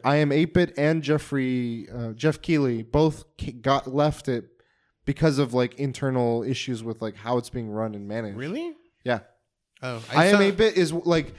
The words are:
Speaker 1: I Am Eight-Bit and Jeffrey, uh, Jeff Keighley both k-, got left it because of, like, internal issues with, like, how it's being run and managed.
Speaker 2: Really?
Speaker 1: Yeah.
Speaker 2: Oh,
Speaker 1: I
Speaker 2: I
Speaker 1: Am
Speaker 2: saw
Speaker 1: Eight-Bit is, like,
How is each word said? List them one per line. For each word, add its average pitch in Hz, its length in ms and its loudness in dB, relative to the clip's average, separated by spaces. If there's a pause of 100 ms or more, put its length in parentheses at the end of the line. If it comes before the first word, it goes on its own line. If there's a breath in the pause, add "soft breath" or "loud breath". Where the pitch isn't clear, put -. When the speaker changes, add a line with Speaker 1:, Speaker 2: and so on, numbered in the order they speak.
Speaker 1:
I 143 120 4
Am 151 140 2
Eight-Bit 160 460 2
and 156 260 2
Jeffrey, 127 880 -2
uh, 117 200 -6
Jeff 147 280 0
Keighley 131 420 2
both 151 420 0 (120)
k-, - 140 -8
got 131 420 0
left 147 360 0
it 120 160 -2 (600)
because 143 320 2
of, 131 160 0
like, 123 220 0
internal 127 680 -2
issues 123 380 -6
with, 113 200 -8
like, 107 160 -8
how 117 200 -4
it's 120 120 -4
being 117 200 -8
run 110 240 -4
and 101 140 -12
managed. 107 300 -6
Speaker 2:
Really? 262 360 -8 (300)
Speaker 1:
Yeah. 120 160 -2 (640)
Speaker 2:
Oh, 127 160 -8 (140)
Speaker 1:
I 151 100 4
Speaker 2:
I - 40 6
Speaker 1:
Am 202 80 6
Speaker 2:
saw 202 60 4
Speaker 1:
Eight-Bit 196 360 2
is, 170 160 2
like, 170 460 0